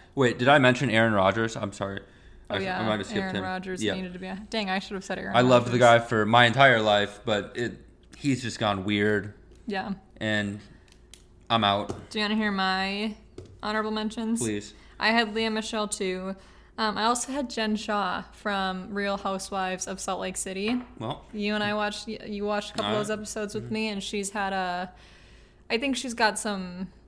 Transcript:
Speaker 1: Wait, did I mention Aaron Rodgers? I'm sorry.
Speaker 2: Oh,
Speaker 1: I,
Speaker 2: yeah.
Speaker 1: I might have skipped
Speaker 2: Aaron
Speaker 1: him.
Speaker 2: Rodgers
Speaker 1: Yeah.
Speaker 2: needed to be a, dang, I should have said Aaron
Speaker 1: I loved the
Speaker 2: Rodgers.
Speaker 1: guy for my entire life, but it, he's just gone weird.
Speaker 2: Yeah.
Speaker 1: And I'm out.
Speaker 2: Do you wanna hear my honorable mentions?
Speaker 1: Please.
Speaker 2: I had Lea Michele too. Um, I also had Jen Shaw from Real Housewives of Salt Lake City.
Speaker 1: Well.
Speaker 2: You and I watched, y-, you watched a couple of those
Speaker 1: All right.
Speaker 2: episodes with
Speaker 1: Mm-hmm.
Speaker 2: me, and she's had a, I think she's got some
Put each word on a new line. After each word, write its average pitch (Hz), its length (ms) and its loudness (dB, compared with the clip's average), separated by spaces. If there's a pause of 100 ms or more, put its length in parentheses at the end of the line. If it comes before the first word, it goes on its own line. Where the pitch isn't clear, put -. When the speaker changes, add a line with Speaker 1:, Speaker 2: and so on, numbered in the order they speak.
(140)
Speaker 1:
Wait, 123 240 4
did 123 100 4
I 147 100 10
mention 127 320 4
Aaron 113 240 6
Rodgers? 101 420 4
I'm 104 160 -4
sorry. 98 280 -6 (500)
Speaker 2:
Oh, 208 60 -2
Speaker 1:
I, - 40 0
Speaker 2:
yeah. 185 200 -4
Speaker 1:
I 220 60 -2
might 214 120 0
have 190 80 -4
skipped 208 160 -4
Speaker 2:
Aaron 190 140 -4
Speaker 1:
him. 190 80 -4
Speaker 2:
Rodgers 185 380 -6
Speaker 1:
Yeah. 104 120 0
Speaker 2:
needed 185 180 -8
to 180 60 -14
be 185 80 -12
a, 190 120 -10 (120)
dang, 214 200 -4
I 190 80 0
should 202 160 -8
have 190 100 -8
said 185 140 -6
Aaron 107 180 -6
Speaker 1:
I 123 40 8
loved 123 280 6
the 120 100 2
Speaker 2:
Rodgers. 117 240 10
Speaker 1:
guy - 40 -8
for 107 200 2
my 120 200 8
entire 123 340 6
life, 104 440 2
but 104 320 -2
it, 113 220 -4 (380)
he's 135 260 0
just 113 160 -6
gone 101 260 0
weird. 104 500 2 (340)
Speaker 2:
Yeah. 196 240 -6 (240)
Speaker 1:
And 104 420 -2 (920)
I'm 117 140 2
out. 101 460 -2
Speaker 2:
Do 220 80 -6
you 214 60 -2
wanna 208 120 -2
hear 214 140 0
my 196 640 -2 (480)
honorable 214 300 -2
mentions? 220 480 -4
Speaker 1:
Please. 208 320 -4 (260)
Speaker 2:
I 214 140 2
had 226 240 2
Lea 226 140 0
Michele 220 360 -4
too. 190 480 -4 (440)
Um, 214 200 -2
I 214 60 0
also 247 280 0
had 269 180 -4
Jen 214 260 -2
Shaw 196 460 -2 (100)
from 190 600 -4
Real 202 240 -2
Housewives 190 680 -4
of 190 140 -10
Salt 190 200 -4
Lake 185 160 -6
City. 202 440 -2 (180)
Speaker 1:
Well. 117 340 -8
Speaker 2:
You 208 220 -2
and 208 80 -2
I 208 120 -2
watched, 208 340 -4
y-, 220 180 -10
you 208 180 -6
watched 208 260 -4
a - 40 -18
couple 208 180 -2
of 214 60 0
those 208 120 -4
Speaker 1:
All 214 60 -2
right. 214 60 -10
Speaker 2:
episodes 208 320 -8
with 208 100 -6
Speaker 1:
Mm-hmm. 226 100 -6
Speaker 2:
me, 220 140 -2
and 196 140 -6
she's 196 280 -4
had 196 220 -4
a, 185 380 -4 (800)
I 226 80 0
think 262 180 -2
she's 247 180 -6
got 214 260 0
some 185 480 -6 (200)